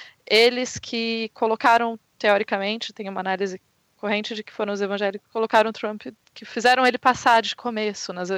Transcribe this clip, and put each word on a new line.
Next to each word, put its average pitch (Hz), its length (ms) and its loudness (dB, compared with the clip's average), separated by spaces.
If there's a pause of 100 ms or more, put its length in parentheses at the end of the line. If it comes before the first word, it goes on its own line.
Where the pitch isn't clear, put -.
(260)
eles 247 520 2
que 226 560 -4
colocaram, 233 640 2 (200)
teoricamente, 208 760 0
tem 196 160 -10
uma 190 120 -8
análise 190 380 -4 (380)
corrente 214 380 -4
de 214 80 -10
que - 100 -18
foram 208 200 -4
os 202 60 -4
evangélicos 202 480 -4
que - 60 -20
colocaram 220 360 2
o 220 40 -8
Trump, 214 300 -8 (300)
que - 120 -20
fizeram 254 400 2
ele 247 140 2
passar 240 420 4
de 220 140 -6
começo, 214 580 -6
nas, 180 240 -6